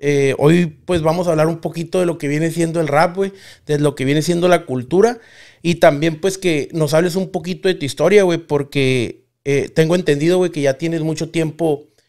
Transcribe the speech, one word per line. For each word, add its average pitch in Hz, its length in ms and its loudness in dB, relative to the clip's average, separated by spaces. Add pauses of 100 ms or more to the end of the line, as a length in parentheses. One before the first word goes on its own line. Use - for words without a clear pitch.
Eh, 139 360 0
hoy, 170 300 4
pues, 151 360 -4
vamos 170 260 0
a - 20 0
hablar 156 160 2
un 165 140 -2
poquito 170 400 -6
de 180 60 0
lo 165 120 -4
que 151 80 -6
viene 151 240 -2
siendo 165 300 -2
el 156 80 -2
rap, 160 260 2
güey, 196 180 -4 (340)
de 151 120 0
lo 147 160 0
que 139 100 -6
viene 143 160 2
siendo 170 280 0
la 170 180 2
cultura, 170 540 0 (420)
y 170 140 0
también, 156 440 4
pues, 190 180 -2
que 160 340 -2
nos 156 200 0
hables 165 220 2
un 185 160 -2
poquito 175 380 -4
de 185 80 0
tu 147 100 -6
historia, 185 380 4
güey, 170 140 0
porque, 131 880 -2 (160)
eh, 139 240 -2
tengo 160 260 0
entendido, 165 440 2
güey, 180 120 0
que 156 120 -6
ya 135 140 0
tienes 165 260 -4
mucho 156 280 -4
tiempo 160 560 -2 (220)